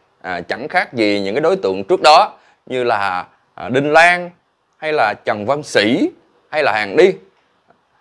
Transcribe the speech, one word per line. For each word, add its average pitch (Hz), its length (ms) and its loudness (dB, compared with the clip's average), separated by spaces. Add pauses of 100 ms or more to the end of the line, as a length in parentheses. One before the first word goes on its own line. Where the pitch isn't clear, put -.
(220)
à, 87 180 -8
chẳng 101 280 -10
khác 180 260 -4
gì 104 260 0
những 98 140 -6
cái 131 60 -2
đối - 160 0
tượng 98 280 -4
trước 175 180 -2
đó - 300 4 (340)
như 127 180 -4
là, 101 420 -2 (280)
à, - 140 -14
Đinh 139 240 0
Lan 175 380 4 (460)
hay 156 160 -6
là 117 220 0 (100)
Trần 104 220 -4
Văn 143 160 -2
Sĩ 139 480 0 (400)
hay 151 120 -2
là 123 100 0
Hàn 104 240 -2
Ni. 185 140 6 (920)